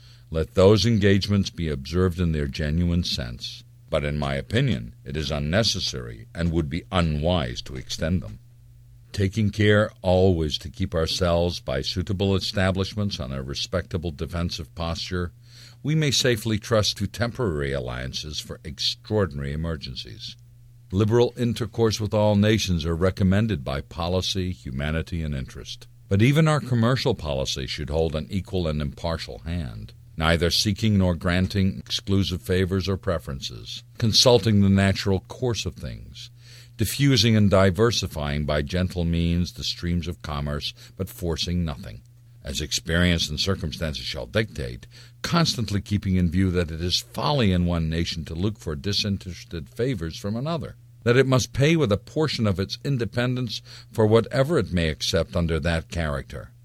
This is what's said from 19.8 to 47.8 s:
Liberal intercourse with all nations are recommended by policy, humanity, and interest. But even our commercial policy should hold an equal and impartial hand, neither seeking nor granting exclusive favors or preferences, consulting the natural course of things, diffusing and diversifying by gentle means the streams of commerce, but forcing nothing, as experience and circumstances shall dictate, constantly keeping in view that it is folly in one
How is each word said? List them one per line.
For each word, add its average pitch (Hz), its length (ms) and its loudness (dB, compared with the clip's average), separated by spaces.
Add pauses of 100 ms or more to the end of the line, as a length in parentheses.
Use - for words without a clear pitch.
Liberal 110 460 4
intercourse 113 640 0
with 107 140 -4
all 104 220 4
nations 101 500 4
are 85 100 0
recommended 92 680 2
by 69 160 -4
policy, 90 720 -4
humanity, 78 720 -4
and 73 100 -4
interest. - 540 -10 (220)
But 98 120 4
even 143 260 6
our 151 120 2
commercial 120 560 2
policy 67 520 -4
should 71 220 -8
hold 78 260 0
an 76 140 -6
equal 92 380 -4
and 76 140 -2
impartial 71 640 -6
hand, 62 480 -8 (240)
neither 82 320 4
seeking 107 480 2
nor 90 180 4
granting 92 640 0
exclusive 95 600 -2
favors 92 480 0
or 95 80 0
preferences, 69 840 -8 (140)
consulting 113 640 6
the 98 80 6
natural 98 520 4
course - 440 -4
of 85 100 -8
things, - 560 -14 (440)
diffusing 120 600 4
and 104 160 6
diversifying 90 960 2
by 73 160 0
gentle 90 440 0
means 85 480 0
the 67 100 -12
streams 85 440 -4
of 87 140 -8
commerce, 73 520 -6 (220)
but 92 140 -6
forcing 87 540 -2
nothing, 67 380 -8 (420)
as 67 180 -6
experience 82 680 2
and 73 100 -4
circumstances 78 680 -4
shall 60 200 -8
dictate, 69 640 -6 (340)
constantly 113 600 0
keeping 98 340 0
in 90 160 2
view 92 180 2
that 87 220 0
it 80 100 -8
is 87 220 -2 (100)
folly 131 380 2
in 87 140 2
one 85 240 0